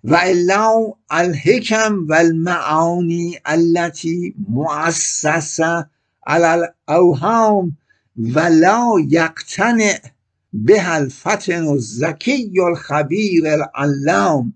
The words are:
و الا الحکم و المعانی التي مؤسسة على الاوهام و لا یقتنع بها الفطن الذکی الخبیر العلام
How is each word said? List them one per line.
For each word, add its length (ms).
و 180
الا 680
الحکم 960
و 60
المعانی 1300
التي 880
مؤسسة 1400
على 460
الاوهام 880
و 240
لا 520
یقتنع 920
بها 420
الفطن 760
الذکی 920
الخبیر 880
العلام 1080